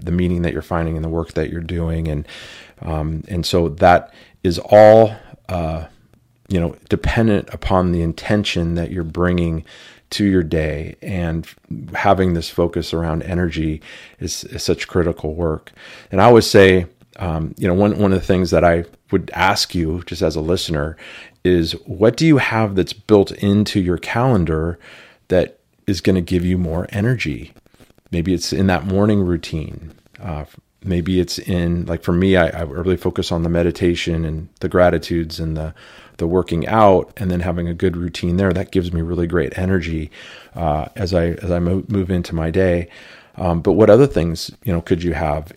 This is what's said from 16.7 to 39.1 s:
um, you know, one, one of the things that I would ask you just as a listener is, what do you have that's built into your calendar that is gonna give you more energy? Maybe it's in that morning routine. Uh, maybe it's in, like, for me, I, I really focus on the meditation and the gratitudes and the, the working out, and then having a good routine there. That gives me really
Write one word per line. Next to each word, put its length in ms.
um, 420
you 80
know, 80
one, 240
one 140
of 80
the 40
things 280
that 100
I 220
would 240
ask 400
you 320
just 160
as 140
a 40
listener 560
is, 300
what 300
do 80
you 140
have 380
that's 160
built 400
into 480
your 180
calendar 800
that 320
is 120
gonna 200
give 240
you 120
more 340
energy? 600
Maybe 200
it's 200
in 160
that 180
morning 360
routine. 680
Uh, 220
maybe 340
it's 220
in, 460
like, 180
for 80
me, 240
I, 240
I 20
really 340
focus 360
on 100
the 60
meditation 760
and 240
the 80
gratitudes 720
and 160
the, 180
the 80
working 400
out, 520
and 120
then 100
having 280
a 60
good 200
routine 440
there. 120
That 200
gives 200
me 120
really 240